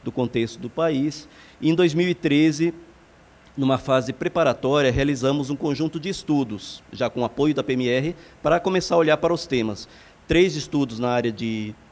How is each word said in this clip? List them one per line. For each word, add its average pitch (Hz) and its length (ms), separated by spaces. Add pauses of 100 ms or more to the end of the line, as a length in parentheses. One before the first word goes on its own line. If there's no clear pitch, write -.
do 123 80
contexto 117 480
do 123 120
país. 156 580 (320)
E 151 100
em 165 60
dois 170 180
mil 175 140
e 175 60
treze, 156 600 (800)
numa 135 220
fase 131 340
preparatória, 147 800
realizamos 135 580
um 143 80
conjunto 156 440
de 160 80
estudos, 139 720 (100)
já 120 160
com 120 160
apoio 143 300
da 135 80
P 131 120
M 127 140
R, 139 280 (260)
para 160 160
começar 180 380
a - 20
olhar 156 180
para 165 160
os 160 140
temas. 113 420 (380)
Três 165 300
estudos 135 420
na 123 120
área 120 200
de 110 420 (200)